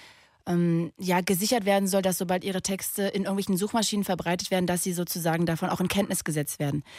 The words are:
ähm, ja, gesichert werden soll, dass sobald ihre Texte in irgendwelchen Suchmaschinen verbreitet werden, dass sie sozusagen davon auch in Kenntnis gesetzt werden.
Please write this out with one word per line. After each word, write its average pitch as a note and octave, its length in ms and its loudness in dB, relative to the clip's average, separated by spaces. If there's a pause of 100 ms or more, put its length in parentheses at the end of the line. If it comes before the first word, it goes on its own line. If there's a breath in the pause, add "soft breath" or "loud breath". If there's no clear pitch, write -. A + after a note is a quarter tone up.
(500 loud breath)
ähm, E3+ 480 2
ja, F3+ 240 2
gesichert G3+ 440 2
werden G3 220 4
soll, F#3+ 160 2
dass F#3 160 0
sobald F3+ 260 0
ihre F#3 180 -2
Texte G3 400 -4
in G3 220 0
irgendwelchen G3 340 0
Suchmaschinen G#3 460 0
verbreitet F3+ 460 -2
werden, F3+ 160 2
dass F3 160 0
sie F#3 100 -2
sozusagen E3+ 520 0
davon E3 240 0
auch E3+ 120 -2
in F#3 80 0
Kenntnis F#3+ 360 0
gesetzt D3+ 340 -4
werden. D3 240 -2 (160 loud breath)